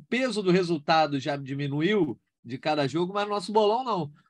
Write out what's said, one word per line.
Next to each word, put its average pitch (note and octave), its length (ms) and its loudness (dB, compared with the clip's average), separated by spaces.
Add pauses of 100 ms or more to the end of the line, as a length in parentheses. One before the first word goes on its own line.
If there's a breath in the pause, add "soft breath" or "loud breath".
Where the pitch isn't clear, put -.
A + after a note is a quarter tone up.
peso A#3 360 -2
do F#3 80 2
resultado D#3+ 680 2
já C#3+ 160 -4
diminuiu C#3+ 800 -2 (260)
de A#2+ 140 -10
cada D3+ 300 0
jogo, F3 260 -2
mas G3+ 120 -2
no G#3 60 -6
nosso G#3 200 -4
bolão G#3+ 320 4
não. F3+ 280 -2 (180 soft breath)